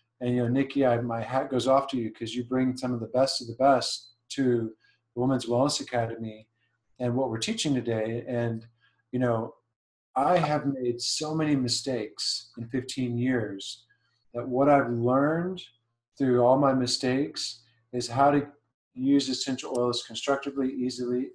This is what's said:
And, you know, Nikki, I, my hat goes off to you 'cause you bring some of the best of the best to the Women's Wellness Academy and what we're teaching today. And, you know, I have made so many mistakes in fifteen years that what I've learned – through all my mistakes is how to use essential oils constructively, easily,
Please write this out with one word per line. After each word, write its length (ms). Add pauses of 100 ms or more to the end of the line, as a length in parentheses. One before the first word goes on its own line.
(220)
And, 140
you 80
know, 40
Nikki, 380
I, 160
my 200
hat 280
goes 180
off 220
to 80
you 140
'cause 240
you 80
bring 340
some 160
of 60
the 80
best 340
of 60
the 80
best 580 (160)
to 440 (420)
the 60
Women's 260
Wellness 340
Academy 640 (520)
and 160
what 140
we're 80
teaching 360
today. 540
And, 380 (460)
you 80
know, 360 (600)
I 220
have 280
made 360
so 340
many 200
mistakes 1000
in 120
fifteen 480
years 680 (480)
that 140
what 220
I've 200
learned – 720 (560)
through 280
all 120
my 160
mistakes 880 (280)
is 160
how 240
to 160 (460)
use 340
essential 500
oils 300
constructively, 640
easily, 640